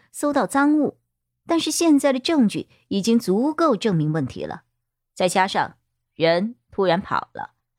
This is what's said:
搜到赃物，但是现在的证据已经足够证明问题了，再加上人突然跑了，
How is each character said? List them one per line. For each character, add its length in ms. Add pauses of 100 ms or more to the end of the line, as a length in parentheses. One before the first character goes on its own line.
(140)
搜 180
到 160
赃 320
物， 180 (480)
但 140
是 100
现 300
在 140
的 60
证 280
据 220 (180)
已 140
经 180
足 340
够 220
证 180
明 200
问 120
题 200
了， 180 (500)
再 140
加 180
上 300 (400)
人 400 (160)
突 140
然 160
跑 320
了， 180 (280)